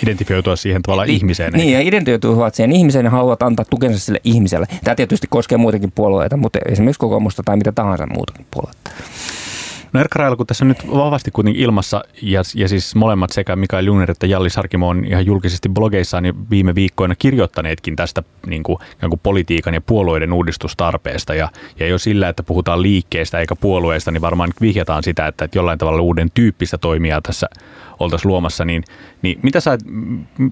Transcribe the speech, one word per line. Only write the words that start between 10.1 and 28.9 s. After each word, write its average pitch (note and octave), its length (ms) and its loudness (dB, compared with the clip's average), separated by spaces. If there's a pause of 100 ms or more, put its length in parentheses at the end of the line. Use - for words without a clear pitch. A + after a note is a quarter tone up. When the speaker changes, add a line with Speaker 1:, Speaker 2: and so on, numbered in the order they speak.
Speaker 1:
Railo, C#3 180 2
kun A#2+ 100 -2
tässä - 180 -2
nyt C3+ 260 2
vahvasti C#3+ 400 0
kuitenkin G#2+ 320 2
ilmassa, G#2 420 0 (180)
ja, G2 200 2 (120)
ja G#2 140 0
siis F#2+ 260 -2
molemmat G#2+ 360 2
sekä F#2+ 260 -2
Mikael F#2+ 300 0
Jungner G2 240 2
että E2+ 160 -2
Jalli F#2 240 2
Sarkimo F2+ 380 0
on F2+ 160 0
ihan F#2 220 0
julkisesti G2 420 0
blogeissaan F#2+ 560 0
ja F2+ 100 0 (160)
viime F#2+ 240 2
viikkoina F#2 440 0
kirjoittaneetkin D#2+ 800 -2
tästä - 260 -4 (240)
niin D#2+ 160 -6
kuin, - 160 -2 (180)
ikään E2+ 140 -2
kuin E2 120 -2
politiikan E2+ 520 0
ja D#2+ 60 -2
puolueiden F2 520 0
uudistustarpeesta, E2+ 1040 -4
ja, D#2 140 -2 (300)
ja D#2+ 100 -2
jo F2+ 100 0
sillä, G2+ 300 0
että E2+ 140 -6
puhutaan F2 400 0
liikkeestä F2 560 0
eikä D#2+ 180 -2
puolueesta, E2+ 540 0
niin E2 100 -2
varmaan E2+ 280 0
nyt - 120 -6
vihjataan F2+ 420 0
sitä, D#2+ 240 -2
että, - 180 -6
että D#2 140 -2
jollain F2 200 0
tavalla D#2+ 240 0
uuden E2 320 2
tyyppistä G2 440 0
toimijaa D#2+ 420 0
tässä - 280 -6 (520)
oltaisiin E2+ 280 0
luomassa, F2 360 0
niin, E2+ 200 -2 (380)